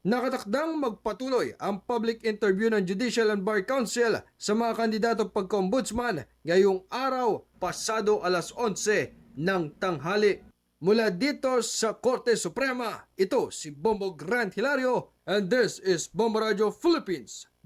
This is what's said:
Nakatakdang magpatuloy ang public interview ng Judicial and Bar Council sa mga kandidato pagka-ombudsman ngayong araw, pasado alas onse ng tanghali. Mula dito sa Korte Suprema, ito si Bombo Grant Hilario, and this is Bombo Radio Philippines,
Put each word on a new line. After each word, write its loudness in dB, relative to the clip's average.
Nakatakdang -2
magpatuloy -2
ang -4
public -2
interview 2
ng 2
Judicial 0
and 0
Bar 0
Council 0
sa -4
mga 0
kandidato 0
pagka-ombudsman -2
ngayong 4
araw, -2
pasado 0
alas 0
onse 0
ng -2
tanghali. 0
Mula 4
dito 0
sa -2
Korte 2
Suprema, -4
ito 2
si -12
Bombo -2
Grant -2
Hilario, -2
and 0
this 2
is 0
Bombo 0
Radio 2
Philippines, -2